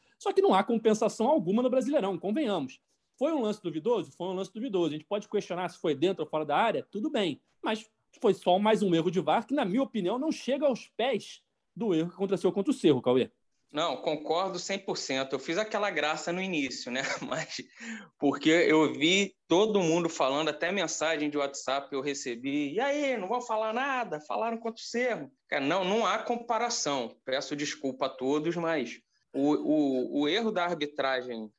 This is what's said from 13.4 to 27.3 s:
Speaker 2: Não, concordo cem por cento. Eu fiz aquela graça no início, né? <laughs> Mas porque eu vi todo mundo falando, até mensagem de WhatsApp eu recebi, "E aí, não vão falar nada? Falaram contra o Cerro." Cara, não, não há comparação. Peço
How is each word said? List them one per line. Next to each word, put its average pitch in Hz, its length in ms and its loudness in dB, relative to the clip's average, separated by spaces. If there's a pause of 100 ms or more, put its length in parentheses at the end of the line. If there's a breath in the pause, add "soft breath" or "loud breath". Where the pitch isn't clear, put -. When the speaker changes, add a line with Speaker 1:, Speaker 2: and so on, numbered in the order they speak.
Speaker 2:
Não, 165 240 0
concordo 175 640 -2
cem 196 200 -4
por - 200 -4
cento. 135 340 -2
Eu 139 60 -2
fiz 165 180 -4
aquela 208 340 -2
graça 156 400 -2
no 180 120 -2
início, 143 500 -4
né? 127 80 -2
<laughs> - 260 -4
Mas 151 300 -6 (640 loud breath)
porque 143 320 2
eu 156 420 6
vi 180 420 2 (140)
todo 202 320 4
mundo 165 300 2
falando, 151 400 0
até 165 200 -2
mensagem 156 600 -2
de 143 80 -2
WhatsApp 139 520 -4
eu 135 120 -4
recebi, 139 720 -4
"E 185 40 -2
aí, 277 380 0
não 185 120 -6
vão 247 120 -2
falar 220 320 -2
nada? 240 480 -4
Falaram 220 380 -4
contra 226 200 -8
o - 60 -14
Cerro." 226 480 -4 (160)
Cara, 143 160 -2
não, 180 220 0
não 214 180 2
há 196 140 2
comparação. 226 1040 -2
Peço 139 320 -4